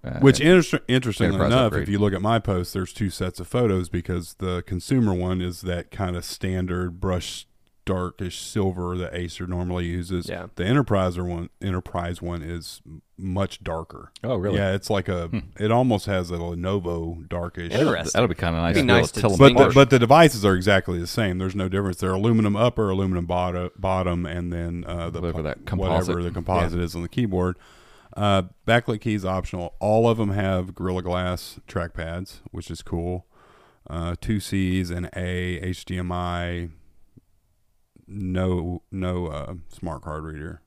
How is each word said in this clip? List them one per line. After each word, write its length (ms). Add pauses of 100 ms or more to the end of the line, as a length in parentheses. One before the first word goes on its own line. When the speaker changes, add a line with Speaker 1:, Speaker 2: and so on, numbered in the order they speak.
Speaker 1:
uh, 160
Speaker 2:
Which, 200
inter-, 480
interestingly 480
Speaker 1:
Enterprise 160
Speaker 2:
enough, 160
Speaker 1:
upgrade. 160
Speaker 2:
if 60
you 100
look 140
at 80
my 180
post, 340
there's 200
two 160
sets 320
of 60
photos 420
because 460
the 300
consumer 480
one 280
is 200
that 300
kind 240
of 80
standard 800
brush 440 (400)
darkish 560
silver 560
that 180
Acer 320
normally 380
uses. 420
Speaker 3:
Yeah. 280
Speaker 2:
The 100
Enterprise 520
one, 320 (120)
Enterprise 600
one 200
is 440
m-, 160 (160)
much 460
darker. 480 (140)
Speaker 1:
Oh, 100
really? 220
Speaker 2:
Yeah, 160
it's 160
like 180
a, 200
Speaker 1:
Hmm. 120 (180)
Speaker 2:
it 140
almost 340
has 240
a 80
Lenovo 920
darkish. 420
Speaker 1:
That'll, 160
Speaker 3:
Interesting. 260
Speaker 1:
that'll 140
be 80
kinda 240
nice 160
Speaker 3:
Be 60
Speaker 1:
to 40
Speaker 3:
nice 120
Speaker 1:
be 20
able 80
Speaker 3:
to 60
Speaker 1:
to 80
tell 100
Speaker 2:
But 60
the, 160
Speaker 3:
distinguish. 220
Speaker 2:
but 140
the 100
devices 460
are 100
exactly 440
the 80
same. 300
There's 180
no 140
difference. 280
They're 160
aluminum 440
upper, 320
aluminum 360
botto-, 520
bottom, 480
and 260
then, 340
uh, 240
the 120
Speaker 1:
Whatever 180
Speaker 2:
po-, 40
Speaker 1:
that 220
composite. 440
Speaker 2:
whatever 140
the 80
composite 480
Speaker 3:
Yeah. 60
Speaker 2:
is 100
on 80
the 60
keyboard. 480 (600)
Uh, 260 (240)
backlit 320
keys 240
optional. 560
All 300
of 100
'em 120
have 440
Gorilla 280
Glass 560 (100)
trackpads, 680 (120)
which 180
is 120
cool. 460 (600)
Uh, 300
two 220
Cs 480
and 160 (100)
a 60 (400)
H 240
D 120
M 140
I. 580 (1400)
No, 760 (100)
no, 360
uh, 260 (160)
smart 320
card 220
reader. 440